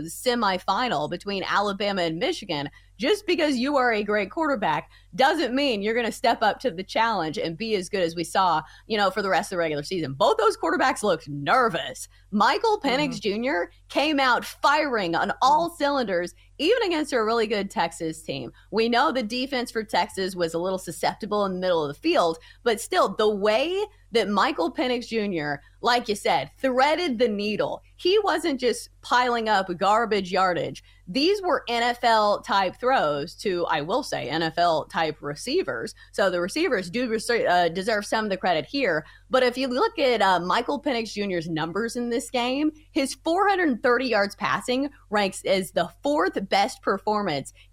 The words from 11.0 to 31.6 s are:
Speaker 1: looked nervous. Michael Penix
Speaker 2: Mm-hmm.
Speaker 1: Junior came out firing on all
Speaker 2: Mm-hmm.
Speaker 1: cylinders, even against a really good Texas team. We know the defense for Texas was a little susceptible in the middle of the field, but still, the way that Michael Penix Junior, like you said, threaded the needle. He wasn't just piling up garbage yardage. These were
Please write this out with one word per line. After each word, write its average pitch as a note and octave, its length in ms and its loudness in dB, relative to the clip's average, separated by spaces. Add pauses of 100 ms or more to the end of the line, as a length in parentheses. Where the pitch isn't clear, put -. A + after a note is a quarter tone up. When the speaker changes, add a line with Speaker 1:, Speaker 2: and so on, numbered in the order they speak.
Speaker 1:
looked F#3+ 260 0
nervous. D3 800 0 (220)
Michael D#4+ 500 2
Penix C#4 300 0
Speaker 2:
Mm-hmm. A#3 100 -8
Speaker 1:
Junior B3 520 -2 (180)
came D4 300 0
out B3+ 260 2
firing C4+ 720 0
on F3 260 0
all D4+ 280 4
Speaker 2:
Mm-hmm. D#4 140 -6
Speaker 1:
cylinders, A3 520 -2 (240)
even A4+ 240 2
against D4+ 280 -2
a B3 120 2
really A3 240 0
good G3+ 240 -4
Texas E3+ 500 -4
team. C3 320 -8 (160)
We A3+ 180 0
know A#3+ 240 4
the B3+ 120 -2
defense B3 480 -4
for A3 120 -4
Texas F#3 520 -2
was E3+ 180 -2
a E3 60 -2
little F#3 180 -2
susceptible F#3+ 680 -4
in F#3 80 -4
the F#3 60 -6
middle F3+ 240 2
of C#3+ 100 -4
the - 60 -14
field, G3+ 380 2 (260)
but A3 160 2
still, D#4 360 2
the G#3+ 120 2
way A3 560 2 (300)
that G#3 160 2
Michael B3+ 420 0
Penix B3 360 -2
Junior, F3 540 -4 (200)
like A#3+ 260 2
you G3+ 80 0
said, D#3 440 0
threaded C4+ 580 2
the A#3 100 2
needle. G3+ 540 -2 (140)
He F#4+ 240 2
wasn't E4 400 0
just B3 300 -2 (120)
piling A#3+ 480 0
up F#3+ 280 0
garbage G3+ 540 2
yardage. F#3 520 0 (240)
These E4 340 0
were F4+ 260 0